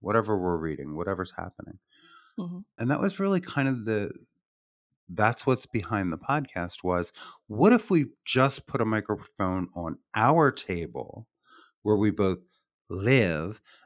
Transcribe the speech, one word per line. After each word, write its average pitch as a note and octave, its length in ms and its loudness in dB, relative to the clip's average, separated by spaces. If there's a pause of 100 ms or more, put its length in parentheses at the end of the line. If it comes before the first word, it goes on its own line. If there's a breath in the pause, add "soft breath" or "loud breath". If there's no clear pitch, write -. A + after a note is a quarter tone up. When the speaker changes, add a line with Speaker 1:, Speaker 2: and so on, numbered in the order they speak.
Speaker 1:
whatever G#2+ 380 0
we're F2+ 180 0
reading, D#2 400 -6
whatever's F2+ 360 -6
happening. F2+ 460 -14 (600 loud breath)
Speaker 2:
Mm-hmm. F3+ 220 -10 (180)
Speaker 1:
And A#2+ 120 -2
that C#3+ 100 0
was F#3+ 200 -2
really G3 220 0
kind C#3 260 -2
of B2 160 -2
the, G#2+ 260 -2 (1000)
that's G#2+ 380 0
what's B2+ 200 2
behind G2 460 -2
the D#2 60 -6
podcast C3+ 640 -4
was, F2+ 300 0 (340 loud breath)
what A2 280 6
if - 160 0
we E3 160 4 (180)
just C3 420 2
put B2 140 -4
a A2+ 60 0
microphone G2+ 880 -2
on E2 240 -6 (160)
our C#3 360 4
table - 800 -8 (540 loud breath)
where G#2+ 140 2
we G#2 140 2
both F#2+ 280 0 (500)
live F#2+ 720 2 (260 soft breath)